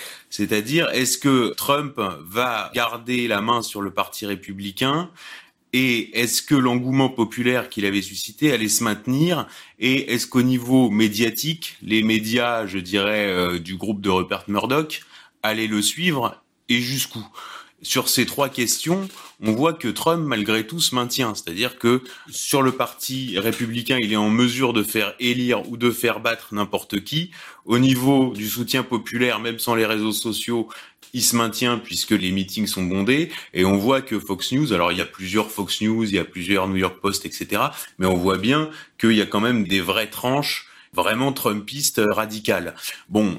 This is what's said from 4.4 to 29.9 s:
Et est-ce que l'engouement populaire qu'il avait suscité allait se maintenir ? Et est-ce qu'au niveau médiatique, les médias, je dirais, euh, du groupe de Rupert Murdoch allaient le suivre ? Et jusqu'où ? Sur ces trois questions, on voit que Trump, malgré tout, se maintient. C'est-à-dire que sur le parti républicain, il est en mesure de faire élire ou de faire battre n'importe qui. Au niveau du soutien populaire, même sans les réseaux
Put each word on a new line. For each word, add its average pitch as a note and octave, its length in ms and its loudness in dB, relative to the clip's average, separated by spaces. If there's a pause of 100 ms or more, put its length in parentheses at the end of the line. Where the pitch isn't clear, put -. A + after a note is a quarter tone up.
Et B2 460 0
est-ce A#2 220 0
que - 140 0
l'engouement B2+ 560 4
populaire A#2+ 580 0
qu'il G2+ 160 -6
avait G2 160 2
suscité G2+ 500 -2
allait A2 180 2
se - 140 0
maintenir ? C3 640 0 (320)
Et B2+ 340 2
est-ce A#2 140 -2
qu'au B2+ 140 2
niveau B2+ 480 4
médiatique, A2 920 0
les G#2+ 200 2
médias, A2+ 640 0
je F#2+ 120 -6
dirais, G2+ 480 0
euh, F2+ 320 0
du F2 180 -8
groupe G2 240 -4
de G2 80 -2
Rupert F#2 400 0
Murdoch B2+ 540 0 (400)
allaient A2 240 0
le G#2+ 160 0
suivre ? C#3+ 580 0 (300)
Et A#2+ 80 4
jusqu'où ? B2 480 -6 (560)
Sur - 260 -2
ces - 160 2
trois C#3 240 0
questions, C#3+ 580 -2 (360)
on A2 100 2
voit D3+ 220 2
que B2 140 -4
Trump, E3 380 0
malgré A2 400 0
tout, E3+ 140 -6
se C#3+ 140 0
maintient. A#2+ 400 0
C'est-à-dire G2+ 440 -6
que B2 240 4 (280)
sur - 320 0
le B2+ 100 4
parti B2+ 680 -4
républicain, A#2 600 0
il G#2+ 120 0
est A2 40 2
en G#2+ 140 4
mesure A#2+ 420 2
de A2+ 100 2
faire G#2 380 -2
élire B2 500 0
ou A#2 60 -8
de A#2+ 140 4
faire A2 300 0
battre A2+ 320 -4
n'importe G2+ 520 -2
qui. E3 260 -4 (360)
Au A#2+ 120 4
niveau C3 560 4
du G#2 140 -6
soutien A#2+ 340 -2
populaire, A#2 580 0
même A2+ 180 -6
sans A#2 160 0
les A2+ 100 4
réseaux G#2+ 280 0